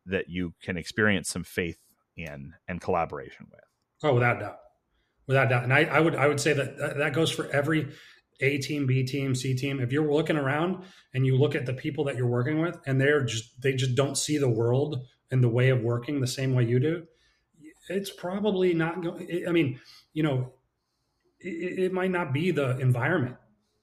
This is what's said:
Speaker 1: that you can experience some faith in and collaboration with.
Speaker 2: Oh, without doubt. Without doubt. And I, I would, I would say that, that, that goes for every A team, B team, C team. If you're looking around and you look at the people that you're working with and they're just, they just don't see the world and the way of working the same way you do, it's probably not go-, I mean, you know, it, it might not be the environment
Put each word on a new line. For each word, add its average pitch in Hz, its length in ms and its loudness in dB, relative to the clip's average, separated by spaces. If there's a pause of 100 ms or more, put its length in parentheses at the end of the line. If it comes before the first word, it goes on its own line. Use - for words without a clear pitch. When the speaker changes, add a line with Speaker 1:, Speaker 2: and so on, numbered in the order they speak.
Speaker 1:
that 90 240 -2
you 87 320 -4
can 92 160 -6
experience 98 520 0
some 87 140 -6
faith 85 360 -6 (360)
in 73 380 -14 (140)
and 90 140 -8
collaboration 76 680 -4
with. - 140 -20 (400)
Speaker 2:
Oh, 147 100 4
without 120 280 4
doubt. 101 160 -10 (720)
Without 131 220 4
doubt. 123 140 2
And 127 100 2
I, 147 120 6
I 147 160 2
would, 160 140 4
I 131 120 2
would 143 140 0
say 156 120 2
that, 127 240 -4
that, 147 200 -6
that 147 160 0
goes 160 180 0
for - 200 -6
every 143 360 0 (540)
A 143 160 2
team, 143 280 -2
B 131 200 2
team, 135 280 -2
C 131 220 -2
team. 139 240 -2
If 120 140 -2
you're 151 180 2
looking 156 240 2
around 156 480 0 (300)
and 131 120 2
you 131 120 4
look 147 180 4
at 135 100 -2
the 127 80 -4
people 147 320 -4
that 135 120 -4
you're 123 100 0
working 123 320 0
with 175 260 -2
and 135 140 0
they're 143 240 4
just, 117 380 -6
they 135 120 0
just 127 220 0
don't 139 220 0
see 151 200 -2
the 139 120 2
world 127 560 0 (260)
and 127 100 2
the 120 80 4
way 123 200 4
of 123 120 2
working 120 380 -2
the 127 80 0
same 131 260 -2
way 123 120 4
you 123 160 2
do, 165 260 -2 (840)
it's 196 220 -4
probably 185 640 0
not 170 280 0
go-, 170 180 -6 (280)
I 175 40 -2
mean, 143 280 2 (340)
you 156 100 -2
know, 131 300 0 (880)
it, 185 460 -4
it 185 80 -2
might 185 180 0
not 175 220 -2
be 170 180 2
the 139 280 0
environment 131 580 2 (460)